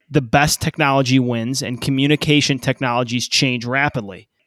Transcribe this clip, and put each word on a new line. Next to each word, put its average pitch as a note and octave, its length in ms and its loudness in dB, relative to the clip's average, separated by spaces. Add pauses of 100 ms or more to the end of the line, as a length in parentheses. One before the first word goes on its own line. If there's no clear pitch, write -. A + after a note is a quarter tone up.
The C#3+ 120 2
best C#3+ 400 0
technology C#3 580 2
wins, B2 440 -2
and A#2 180 -8
communication C#3+ 800 2
technologies B2 680 -2
change B2 380 -2
rapidly. A#2+ 640 -4 (180)